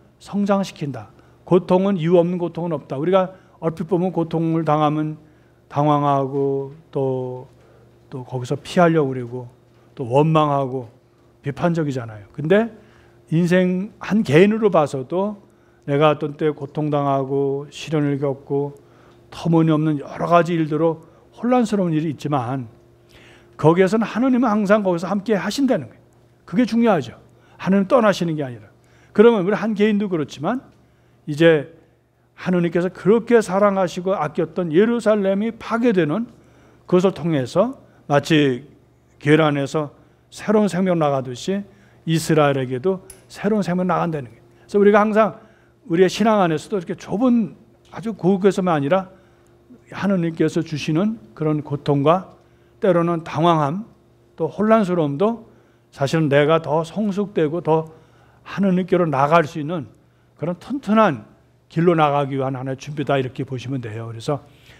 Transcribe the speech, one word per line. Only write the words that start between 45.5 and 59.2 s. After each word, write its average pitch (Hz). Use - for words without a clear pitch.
우리의 180
신앙 214
안에서도 165
이렇게 175
좁은 226
아주 202
고국에서만 185
아니라 160
하느님께서 170
주시는 165
그런 151
고통과 147
때로는 170
당황함, 160
또 160
혼란스러움도 196
사실은 156
내가 147
더 160
성숙되고 180
더 160
하느님께로 180
나아갈 147